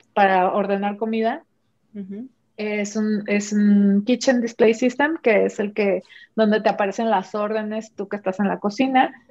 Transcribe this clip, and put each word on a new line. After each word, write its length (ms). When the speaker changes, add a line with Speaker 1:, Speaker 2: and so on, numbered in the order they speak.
Speaker 1:
para 400
ordenar 440
comida. 460
Speaker 2:
Ujú. 340
Speaker 1:
Es 380
un, 320
es 260
un 500
kitchen 380
display 320
system, 480
que 240
es 140
el 140
que, 280
donde 240
te 100
aparecen 420
las 240
órdenes, 600
tú 120
que 100
estás 220
en 80
la 120
cocina, 520